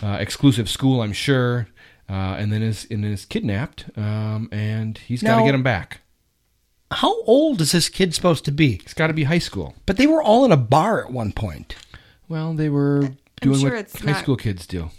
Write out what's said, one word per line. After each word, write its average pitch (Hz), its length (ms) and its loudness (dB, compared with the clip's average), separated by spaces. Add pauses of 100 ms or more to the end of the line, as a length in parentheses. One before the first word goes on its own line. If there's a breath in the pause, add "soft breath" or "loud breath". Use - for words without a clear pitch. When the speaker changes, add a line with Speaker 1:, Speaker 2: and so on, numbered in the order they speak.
Speaker 1:
uh, 101 180 -4
exclusive 120 480 2
school, 131 320 0
I'm 104 140 -4
sure. 123 540 0 (420 soft breath)
Uh, 95 280 -4
and 104 140 -2
then 107 100 -2
is, 110 280 -4
and 104 120 -4
then 104 100 -4
is 98 120 -8
kidnapped, 143 640 -6 (100)
um, 107 560 -4
and 110 460 -4
he's 123 240 -8
gotta 214 180 4
Speaker 2:
Now, - 60 4
Speaker 1:
get 139 80 4
him 131 80 0
back. 110 400 -4 (880)
Speaker 2:
how 440 320 -2
old 269 400 4
is 143 100 0
this 170 160 2
kid 185 260 0
supposed 170 300 0
to 143 80 -2
be? 143 300 2
Speaker 1:
He's - 100 -20
gotta 160 220 0
be 156 100 0
high 165 140 2
school. 95 360 -8 (120)
Speaker 2:
But 190 100 -2
they 262 100 4
were 311 160 4
all 247 220 6
in 226 80 6
a 160 60 6
bar 151 440 2
at - 80 -10
one 113 220 -4
point. - 420 -8 (540 soft breath)
Speaker 1:
Well, 160 240 -4
they 156 160 0
were 143 360 2
Speaker 3:
I'm 135 140 -6 (220)
Speaker 1:
doing 135 200 4
Speaker 3:
sure 139 100 2
Speaker 1:
what 240 80 -4
Speaker 3:
it's - 200 -12
Speaker 1:
high - 140 0
Speaker 3:
not 185 100 0
Speaker 1:
school 131 140 0
kids 95 300 -6
do. 82 320 -8